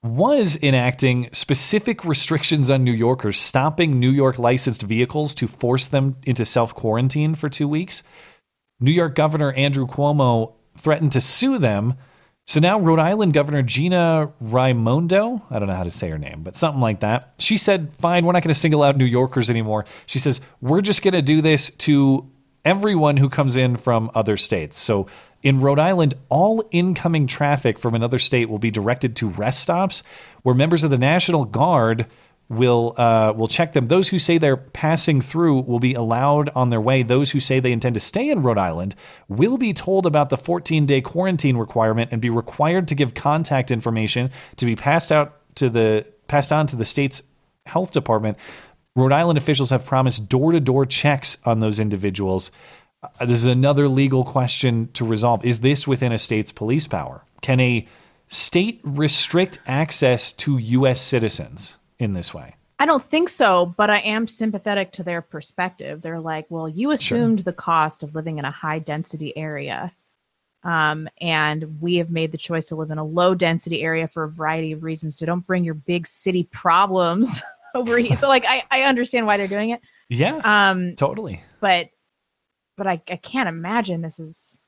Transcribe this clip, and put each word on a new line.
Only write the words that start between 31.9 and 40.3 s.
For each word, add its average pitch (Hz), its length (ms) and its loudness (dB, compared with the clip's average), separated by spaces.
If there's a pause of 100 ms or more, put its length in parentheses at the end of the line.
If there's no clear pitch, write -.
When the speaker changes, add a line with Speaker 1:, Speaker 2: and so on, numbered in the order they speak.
Speaker 1:
will, 117 480 2
uh, 113 360 4
will 110 120 -2
check 160 260 -2
them. 127 140 2
Those 180 220 2
who 185 100 -2
say 170 180 2
they're 160 200 4
passing 156 640 0
through 160 380 2
will 123 180 -2
be 127 160 2
allowed 135 560 0
on 127 180 0
their 117 120 2
way. 127 220 2
Those 127 280 2
who 139 100 -2
say 131 180 0
they 127 140 0
intend 120 220 -2
to 107 60 -2
stay 247 280 -2
in 233 140 0
Rhode 117 160 2
Island 92 380 -4 (320)
will 175 280 2
be 233 160 0
told 185 320 -2
about 147 240 2
the 131 80 0